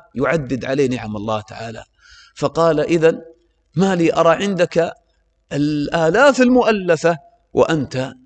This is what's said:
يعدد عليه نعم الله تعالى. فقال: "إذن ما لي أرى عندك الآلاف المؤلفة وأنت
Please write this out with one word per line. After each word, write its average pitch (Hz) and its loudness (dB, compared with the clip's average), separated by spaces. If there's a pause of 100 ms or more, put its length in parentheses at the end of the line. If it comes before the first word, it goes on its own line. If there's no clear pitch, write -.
(160)
يعدد 131 -4
عليه 135 0
نعم 107 -8
الله 107 -6
تعالى. 113 -14 (520)
فقال: 156 0
"إذن 165 2 (540)
ما 190 2
لي 165 2
أرى 165 2
عندك 175 -2 (600)
الآلاف 160 2
المؤلفة 196 2 (360)
وأنت 131 -2 (120)